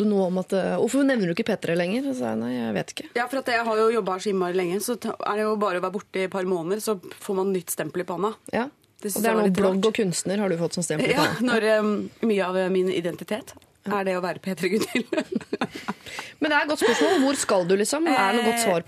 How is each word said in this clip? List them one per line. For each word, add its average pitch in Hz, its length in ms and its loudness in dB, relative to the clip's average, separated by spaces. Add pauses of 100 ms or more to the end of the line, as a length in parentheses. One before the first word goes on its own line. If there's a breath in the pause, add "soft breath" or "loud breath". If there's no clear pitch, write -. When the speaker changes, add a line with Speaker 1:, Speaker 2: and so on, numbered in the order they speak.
Speaker 1:
du 214 80 2
noe 196 220 4
om 180 100 0
at, - 160 -4
eh, 180 240 0
«Hvorfor 269 240 2
nevner 240 240 2
du 170 60 0
ikke 226 160 -2
P 190 100 2
tre 165 160 0
lenger?» 196 320 0
Så 262 120 -2
sa 233 120 -2
jeg, 220 80 -2
«Nei, 233 140 -4
jeg 226 240 -4
vet - 160 -6
ikke.» 311 140 -10 (100)
Speaker 2:
Ja, 240 100 -2
for 269 140 -4
at - 100 -6
jeg 233 140 0
har 220 160 0
jo 226 60 6 (100)
jobbet 185 160 -2
her 185 100 -8
så 214 80 0
innmari 180 240 0
lenge, 185 240 0
så 240 200 -2
ta-, - 160 -6 (120)
er 208 80 0
det 214 80 0
jo 220 160 0
bare 185 200 0
å 175 40 -4
være 185 140 -4
borte 190 240 -4
i - 20 2
et 185 80 -4
par 185 160 -2
måneder, 185 320 -2
så 214 160 -2 (240)
får 202 160 -4
man 190 160 0
nytt 180 220 -4
stempel 160 260 -4
i 175 80 -6
panna. 190 240 -2 (200)
Speaker 1:
Ja. 254 180 -2 (320)
Speaker 2:
Det 208 100 -4
synes - 60 -4
Speaker 1:
Og 208 40 -2
det 226 60 2
er - 20 4
Speaker 2:
jeg 220 60 4
var 214 60 4
Speaker 1:
noe 202 80 4
Speaker 2:
litt 185 80 2
Speaker 1:
blogg 196 180 4
Speaker 2:
rart. 196 140 2
Speaker 1:
og 214 80 -8
kunstner 202 420 0
har 196 80 0
du 175 80 0
fått 165 220 -2
som 175 80 -2
stempel 156 240 0
i - 20 4
Speaker 2:
Ja, 294 140 4
Speaker 1:
panna. 240 260 0
Speaker 2:
når, 220 100 2 (120)
em, 208 360 0 (140)
mye 202 240 2
av, 185 80 -2
eh, 185 160 2
min 185 160 2
identitet 175 640 -4 (320)
er 202 200 -2
det 190 120 0
å 180 80 -2
være 170 160 -4
P 190 140 -6
tre 185 180 -2
Gunnhild. - 400 -2
<laughs> - 1300 -6
Speaker 1:
Men 302 100 0
det 294 60 2
er 294 60 4
et 311 80 -2
godt 302 100 -2
spørsmål. 415 400 4
Hvor 269 160 4
skal 185 320 2
du, 185 80 6
liksom? 277 320 0
Er 202 240 4
det 233 80 2
noe 226 80 2
godt 233 140 2
Speaker 2:
Eh, - 20 2
Speaker 1:
svar 180 240 2